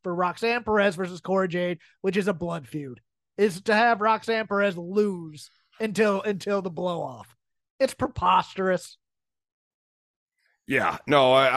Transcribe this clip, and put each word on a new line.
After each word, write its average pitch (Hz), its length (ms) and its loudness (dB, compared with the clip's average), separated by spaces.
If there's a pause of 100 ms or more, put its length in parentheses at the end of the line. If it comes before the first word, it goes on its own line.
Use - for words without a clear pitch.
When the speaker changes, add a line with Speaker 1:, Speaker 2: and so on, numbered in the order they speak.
Speaker 1:
for 180 120 -6
Roxanne 233 480 -2
Perez 208 320 2
versus 180 280 -8
Cora 190 260 0
Jade, 175 300 -2 (240)
which 190 160 0
is 190 100 0
a 202 60 0
blood 165 340 -8
feud, 139 320 -10 (380)
is 196 240 0
to 220 120 0
have 226 280 2
Roxanne 220 440 0
Perez 202 300 0
lose 175 720 -4 (320)
until, 208 400 0
until 202 400 -2
the 190 100 -6
blow 175 300 -4
off. 131 340 -12 (460)
It's 262 140 0
preposterous. 185 1040 -2 (1700)
Speaker 2:
Yeah, 110 400 0
no, 131 260 6
I, 135 140 6 (100)